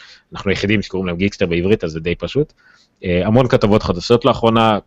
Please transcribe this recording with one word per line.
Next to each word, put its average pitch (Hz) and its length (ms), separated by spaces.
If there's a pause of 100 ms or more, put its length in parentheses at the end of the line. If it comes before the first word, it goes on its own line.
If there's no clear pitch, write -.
(340)
אנחנו - 180
היחידים 101 300
שקוראים 92 260
להם 87 100
גיקסטר 98 280
בעברית, 87 380
אז 85 80
זה 80 80
די 85 160
פשוט. 139 380 (500)
אה, 90 220
המון 120 220
כתבות 110 360
חדשות 104 420
לאחרונה, 113 600